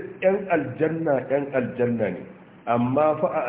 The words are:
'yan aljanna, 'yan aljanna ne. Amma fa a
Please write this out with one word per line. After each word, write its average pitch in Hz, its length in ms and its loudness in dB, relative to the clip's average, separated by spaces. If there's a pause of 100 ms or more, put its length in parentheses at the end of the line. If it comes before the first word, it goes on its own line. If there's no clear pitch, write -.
(180)
'yan 196 320 2
aljanna, 151 800 0
'yan 139 240 2
aljanna 117 560 0
ne. 87 160 -8 (380)
Amma 127 540 2
fa 175 100 0
a 156 220 -2